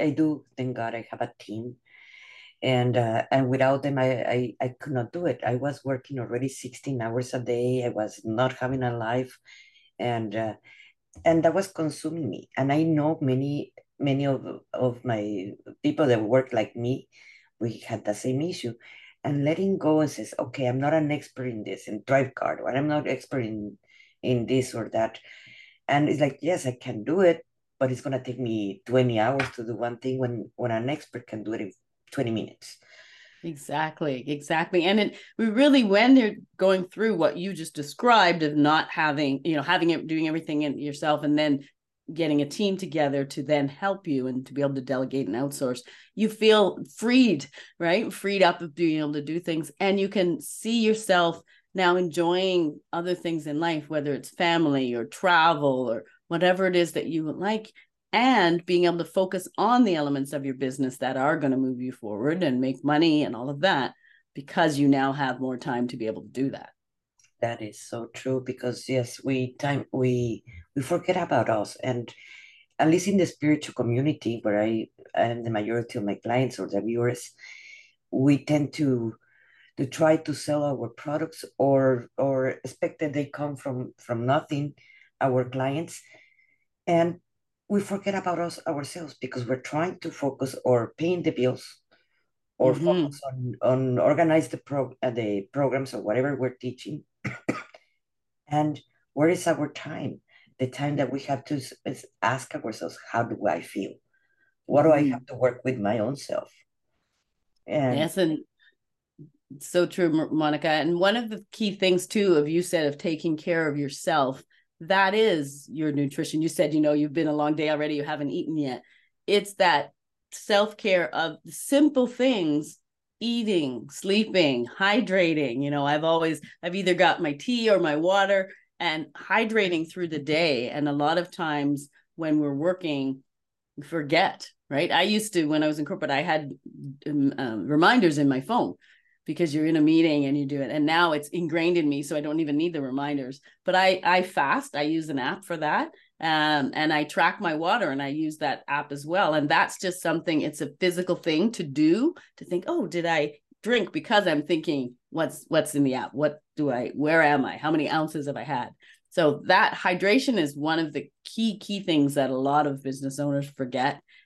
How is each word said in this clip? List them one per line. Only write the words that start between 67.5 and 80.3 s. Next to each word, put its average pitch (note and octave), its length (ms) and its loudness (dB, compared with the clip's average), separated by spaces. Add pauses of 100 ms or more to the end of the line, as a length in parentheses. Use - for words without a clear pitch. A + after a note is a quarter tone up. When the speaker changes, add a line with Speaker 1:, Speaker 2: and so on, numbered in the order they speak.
Speaker 1:
is A2 200 -14
so A#2 320 -12
true, C3 320 -4
because B2 420 -8
yes, B2+ 360 -4
we B2+ 320 -2
time, C#3 360 -4
we, B2 520 0 (320)
we C#3+ 60 -2
forget E3+ 360 0
about C#3 320 2
us, G#2+ 260 -2
and B2 380 -6 (640)
at D3+ 120 4
least F3 180 4
in G3+ 100 2
the F3 80 6
spiritual D3+ 480 0
community A#2+ 680 0
where G#2 200 2
I, A2 260 0 (280)
I - 80 4
am A#2 200 -2
the A#2 60 -4
majority A2+ 500 -2
of G#2 60 -4
my G2+ 100 -2
clients A#2 440 -2
or F#2 100 -6
the G2 120 -2
viewers, A#2+ 500 -2 (800)
we C3+ 340 2
tend D3 280 0
to, B2 420 0 (640)
to C#3+ 80 -2
try D#3+ 320 2
to D#3 160 -6